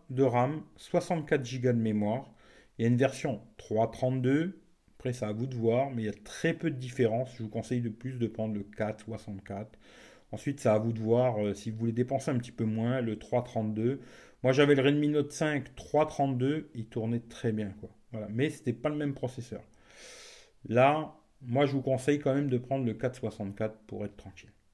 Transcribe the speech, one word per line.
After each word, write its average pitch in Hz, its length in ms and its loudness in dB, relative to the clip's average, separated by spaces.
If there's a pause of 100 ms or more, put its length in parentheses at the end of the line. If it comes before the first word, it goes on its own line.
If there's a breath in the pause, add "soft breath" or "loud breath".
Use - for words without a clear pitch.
(100)
de 131 120 2
ram, 131 400 4 (140)
soixante-quatre 156 680 -2
gigas 123 280 0
de 117 80 2
mémoire. 110 520 0 (460 soft breath)
Il - 40 -2
y - 20 2
a 117 40 4
une 123 80 6
version 127 440 0 (160)
trois 110 340 0
trente-deux. 131 720 0 (360)
Après, 127 140 -4
c'est 123 120 -6
à 107 80 -2
vous 113 140 -4
de 131 100 -8
voir, 117 340 2
mais 120 120 -4
il 107 40 -2
y 104 40 -2
a - 20 -4
très - 420 -4
peu 165 160 -2
de 135 60 -4
différence. 123 600 0
Je 117 60 -10
vous 110 60 -6
conseille 117 320 -4
de 120 80 -2
plus 127 300 -8
de 117 80 2
prendre 110 280 -4
le 104 80 -4
quatre 107 420 -6
soixante-quatre. 104 760 -10 (540 loud breath)
Ensuite, 139 280 -6
c'est - 80 2
à 107 100 6
vous 113 140 0
de 110 80 -4
voir, 113 440 2
euh, 101 100 0
si 113 160 -8
vous 110 80 -8
voulez 113 140 0
dépenser 123 380 0
un 131 80 0
petit 117 140 -6
peu - 120 -4
moins, 113 360 0
le 110 180 -2
trois 123 240 -2
trente-deux. 113 580 -2 (440 loud breath)
Moi, 127 80 6
j'avais 143 240 8
le 135 60 4
Redmi 147 260 4
Note 147 240 0
cinq 151 420 -2
trois - 320 2
trente-deux, 139 680 0
il 113 120 -8
tournait 117 340 -2
très - 300 -4
bien, 107 200 -4 (100)
quoi. 107 100 -16 (220)
Voilà. 107 180 -8
Mais 123 180 0
c'était 151 240 -4
pas - 180 -4
le 151 40 -2
même 147 200 -2
processeur. - 480 -8 (1040 loud breath)
Là, 143 480 4 (260)
moi, 131 240 4
je 127 60 -2
vous 135 100 0
conseille 135 360 2
quand 139 160 2
même 143 140 0
de 127 100 2
prendre 131 260 -2
le 113 100 0
quatre 123 220 -4
soixante-quatre 107 680 -6
pour 104 180 -8
être 98 120 -10
tranquille. - 340 -20 (240)